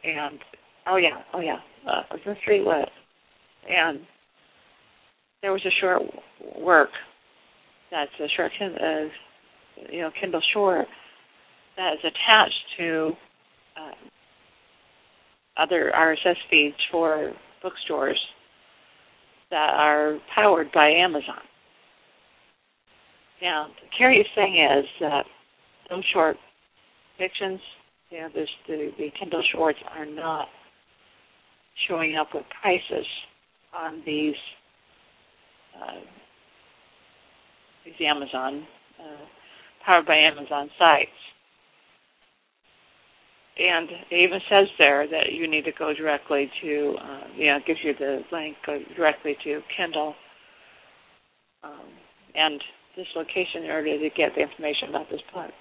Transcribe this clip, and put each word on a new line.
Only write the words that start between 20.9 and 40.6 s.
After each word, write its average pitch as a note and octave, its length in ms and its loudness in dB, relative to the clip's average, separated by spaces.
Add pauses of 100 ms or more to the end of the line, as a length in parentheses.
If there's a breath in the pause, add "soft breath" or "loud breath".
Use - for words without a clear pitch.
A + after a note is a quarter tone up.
Now, D#3 260 -2
the - 200 -20 (100)
curious A#3+ 360 6
thing G3 220 2
is C#3 300 6 (160)
that D3 240 0 (640)
those F#3 240 -8
short D#3+ 240 2 (800)
fictions, F#3+ 420 -6 (500)
you E3+ 100 -14
know, D#3+ 140 -12
there's D#3 160 -6 (180)
the, D3+ 300 -8
the D3+ 220 -8
Kindle E3 320 -4
Shorts D#3+ 280 0 (100)
are D#3 160 -14
not D#3 420 -8 (1400)
showing E3 280 -2
up D3+ 180 -4
with C#3+ 120 -8 (160)
prices - 440 -2 (680)
on D#3+ 320 -10
these, D3+ 300 -2 (1400)
uh, - 240 -14 (1800)
these E3 120 -20 (120)
Amazon, C#3+ 580 -4 (360)
uh, D3+ 240 -20 (600 loud breath)
powered F3 200 6
by D#3+ 100 4
Amazon D3 600 0